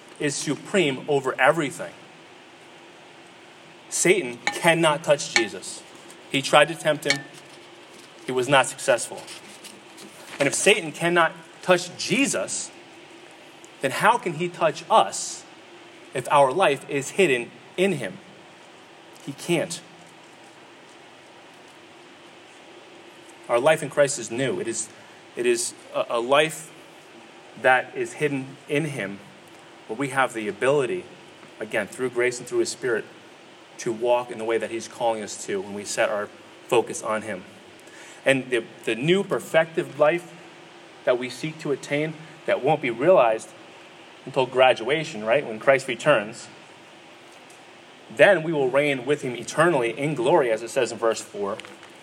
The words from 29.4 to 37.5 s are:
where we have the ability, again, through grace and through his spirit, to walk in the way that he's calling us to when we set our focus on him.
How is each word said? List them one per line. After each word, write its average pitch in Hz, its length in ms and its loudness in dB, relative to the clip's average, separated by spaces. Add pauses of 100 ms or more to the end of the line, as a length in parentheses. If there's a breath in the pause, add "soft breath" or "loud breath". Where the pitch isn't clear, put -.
where 110 100 -8
we 139 120 -2
have 131 240 0
the 110 140 -6
ability, 113 580 0 (540)
again, 107 280 -4
through 127 220 -6
grace 123 280 -2
and 113 100 -14
through 120 120 -2
his 110 100 0
spirit, 104 360 -4 (720)
to 120 140 -6
walk 120 380 0
in 117 80 -12
the 110 60 -8
way 113 140 0
that 107 120 -4
he's 113 180 -8
calling 113 360 -4
us - 220 -12
to 101 160 -4
when 101 120 -10
we 104 120 -10
set 110 240 0
our 104 180 -4 (400)
focus 110 340 0
on 110 220 -4
him. 98 200 -10 (840 loud breath)